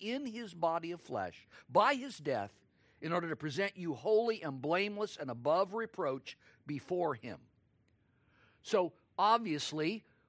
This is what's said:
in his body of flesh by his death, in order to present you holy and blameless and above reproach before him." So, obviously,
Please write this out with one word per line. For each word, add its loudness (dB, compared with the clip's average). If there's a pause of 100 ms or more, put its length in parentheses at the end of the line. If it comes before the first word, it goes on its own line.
in -4
his -8
body 0
of -10
flesh -6 (220)
by 6
his -6
death, -2 (440)
in -2
order 0
to -4
present -4
you -4
holy 2
and -6
blameless 0
and -6
above 2
reproach -4 (280)
before -2
him." -12 (1160)
So, 2 (240)
obviously, 2 (220)